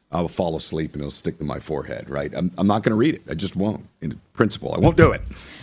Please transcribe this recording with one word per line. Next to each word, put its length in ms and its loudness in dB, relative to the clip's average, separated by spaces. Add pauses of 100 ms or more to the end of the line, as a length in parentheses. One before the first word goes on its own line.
(120)
I'll 160 0
fall 280 -2
asleep 380 -4
and 80 -8
it'll 100 -8
stick 260 -8
to 60 -8
my 160 -4
forehead, 500 -8
right? 240 -4
I'm, 240 -2
I'm 100 2
not 160 2
gonna 120 4
read 200 4
it. 140 -14
I 60 -4
just 200 -6
won't. 300 -2 (160)
In 180 -6 (140)
principle, 400 2
I 60 -2
won't 180 6
do 140 8
it. 100 -4 (420)